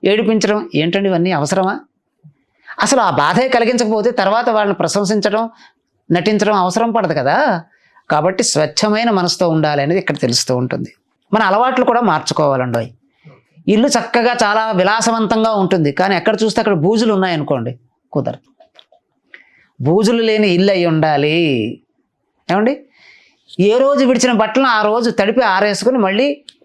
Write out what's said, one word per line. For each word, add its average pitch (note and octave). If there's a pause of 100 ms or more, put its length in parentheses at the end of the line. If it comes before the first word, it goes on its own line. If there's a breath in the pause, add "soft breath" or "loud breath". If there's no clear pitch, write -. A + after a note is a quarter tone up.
ఏడిపించడం G#3
ఏంటండి F3
ఇవన్నీ F3+
అవసరమా? F#3 (1040 loud breath)
అసలు C4
ఆ G3
బాధే E3
కలిగించకపోతే A#3
తర్వాత A3
వాళ్ళని G#3
ప్రశంసించడం, G3+ (600 soft breath)
నటించడం G#3
అవసరం G3+
పడదు G3
కదా. E3 (460 soft breath)
కాబట్టి E3+
స్వచ్ఛమైన G#3
మనసుతో F3+
ఉండాలి D3+
అనేది E3+
ఇక్కడ D3
తెలుస్తూ B2+
ఉంటుంది. B2+ (380)
మన G#3+
అలవాట్లు A#3
కూడా A#3+
మార్చుకోవాలండోయ్. C3+ (800 soft breath)
ఇల్లు G#3+
చక్కగా A#3+
చాలా A3
విలాసవంతంగా A3
ఉంటుంది, F3+
కానీ F#3
ఎక్కడ G#3
చూస్తే A3
అక్కడ G#3
బూజులు G#3
ఉన్నాయనుకోండి, D3+ (340)
కుదరదు. - (1080 loud breath)
బూజులు G#3
లేని G#3+
ఇల్లు F#3
అయి F3+
ఉండాలి. D3+ (720)
ఏమండి? G#3+ (760 loud breath)
ఏ G#3
రోజు C4+
విడిచిన B3+
బట్టలను A3
ఆ A3
రోజు A3+
తడిపి G#3+
ఆరేసుకుని G#3
మళ్ళీ A#3 (200)